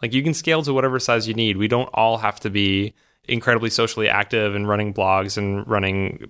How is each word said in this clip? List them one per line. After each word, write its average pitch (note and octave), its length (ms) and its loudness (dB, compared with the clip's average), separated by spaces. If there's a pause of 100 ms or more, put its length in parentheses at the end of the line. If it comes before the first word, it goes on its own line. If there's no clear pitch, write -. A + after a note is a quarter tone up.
Like, A#2 100 -4
you C3+ 120 0
can D#3+ 100 0
scale D#3+ 280 0
to C#3 120 -2
whatever C3 240 2
size A#2 300 0
you A2 60 -4
need. G#2+ 220 2
We G#2 120 0
don't A#2+ 260 0
all A2+ 240 2
have G#2+ 220 -2
to G#2+ 100 -4
be G2+ 440 0 (340)
incredibly A#2 420 0
socially A2 380 0
active G#2 460 0
and G2+ 140 -2
running G#2 260 0
blogs F#2+ 420 0
and G2+ 300 -2
running G2 520 -2 (120)